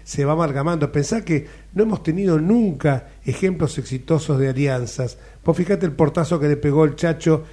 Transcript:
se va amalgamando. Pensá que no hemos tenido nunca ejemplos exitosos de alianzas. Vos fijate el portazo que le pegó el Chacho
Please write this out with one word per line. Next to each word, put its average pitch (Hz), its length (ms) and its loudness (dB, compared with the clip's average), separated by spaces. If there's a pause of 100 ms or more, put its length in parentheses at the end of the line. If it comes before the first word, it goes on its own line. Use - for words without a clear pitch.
se - 220 -4
va 147 80 2
amalgamando. 151 580 0
Pensá 180 340 -2
que 156 220 -2 (260)
no 196 100 2
hemos 220 200 -2
tenido 170 360 2
nunca 160 680 2 (180)
ejemplos 160 520 -2
exitosos 135 640 -2
de 135 100 2
alianzas. 127 680 -2 (260)
Vos 165 140 2
fijate 180 300 0
el 143 60 -4
portazo 156 460 0
que 143 80 2
le 147 100 2
pegó 147 280 2
el 151 100 0
Chacho 160 580 0